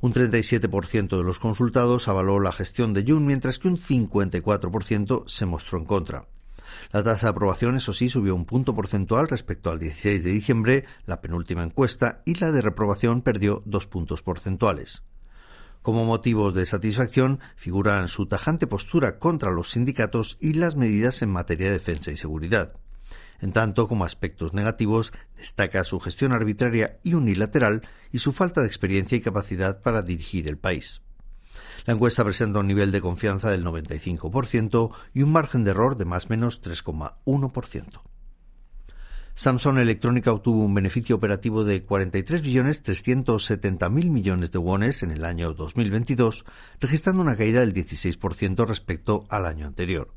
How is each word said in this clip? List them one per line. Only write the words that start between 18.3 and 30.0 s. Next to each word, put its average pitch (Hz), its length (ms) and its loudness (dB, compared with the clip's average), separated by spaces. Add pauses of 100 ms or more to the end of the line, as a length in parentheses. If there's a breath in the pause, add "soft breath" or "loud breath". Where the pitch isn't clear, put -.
postura 110 520 0
contra 156 320 0
los 85 200 -2
sindicatos 120 680 -2
y 156 140 0
las 160 240 0
medidas 117 460 2
en 107 80 0
materia 90 380 0
de 101 40 2
defensa 82 380 -4
y 76 80 -8
seguridad. 82 560 -2 (680 loud breath)
En 98 120 -4
tanto, 110 360 2
como 107 160 2
aspectos 82 480 -6
negativos, 107 600 0 (240 loud breath)
destaca 95 460 -2
su 95 140 -4
gestión 127 340 -2
arbitraria 110 720 0
y 175 120 0
unilateral 107 680 2 (320 loud breath)
y 123 60 -2
su 135 160 0
falta 175 260 0
de 123 60 2
experiencia 98 500 0
y 113 60 -2
capacidad 95 580 -2
para 113 220 0